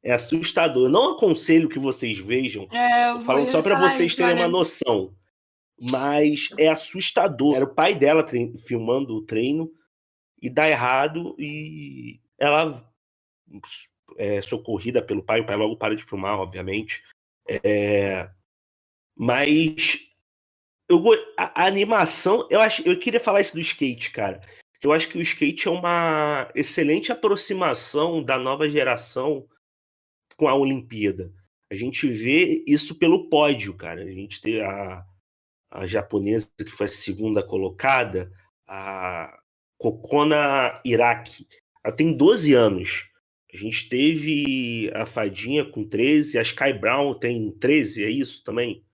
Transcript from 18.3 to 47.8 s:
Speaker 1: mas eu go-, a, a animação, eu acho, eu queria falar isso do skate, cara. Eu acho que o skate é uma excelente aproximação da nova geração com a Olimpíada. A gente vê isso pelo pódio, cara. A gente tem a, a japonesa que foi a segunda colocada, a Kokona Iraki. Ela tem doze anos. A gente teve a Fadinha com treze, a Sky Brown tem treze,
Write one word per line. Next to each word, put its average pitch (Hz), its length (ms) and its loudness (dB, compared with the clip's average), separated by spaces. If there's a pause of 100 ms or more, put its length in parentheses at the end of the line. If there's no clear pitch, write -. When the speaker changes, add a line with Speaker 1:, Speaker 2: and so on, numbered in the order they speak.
Speaker 1:
mas 151 840 2 (840)
eu 175 140 6
go-, 220 160 6 (220)
a, 185 240 -2
a 185 40 4
animação, 202 840 2
eu 160 100 6
acho, 214 260 2
eu 180 120 2
queria 233 220 0
falar 202 200 2
isso 202 140 -2
do 160 60 -6
skate, 131 500 -4
cara. 98 320 -6 (400)
Eu 143 100 4
acho 160 160 2
que - 80 -10
o 170 60 -2
skate 147 440 -2
é 180 40 0
uma 165 840 0
excelente 151 560 -2
aproximação 175 1120 -2
da 131 160 -2
nova 139 300 -2
geração 135 800 -2 (880)
com 151 100 2
a 135 80 4
Olimpíada. 113 760 -2 (400)
A - 20 -10
gente 123 360 -6
vê 135 560 0
isso 147 300 2
pelo 170 340 2
pódio, 139 440 2
cara. 82 280 -12
A 95 100 -12
gente 98 300 -14
tem 110 180 -2
a, 98 420 -8 (680)
a 95 160 -10
japonesa 104 720 -2
que 107 80 -12
foi - 180 -6
a 101 60 -4
segunda 104 520 -2
colocada, 95 880 -2 (380)
a 92 680 -10 (400)
Kokona 139 1080 0
Iraki. 117 640 0 (360)
Ela 110 120 -4
tem 156 220 2
doze 160 380 6
anos. 101 540 2 (440)
A 90 40 -20
gente 110 320 -8
teve 139 1080 0
a 107 120 -4
Fadinha 110 580 -4
com 113 200 -8
treze, 139 540 2
a 110 40 0
Sky 135 300 0
Brown 123 420 0
tem 113 380 -4
treze, 123 520 0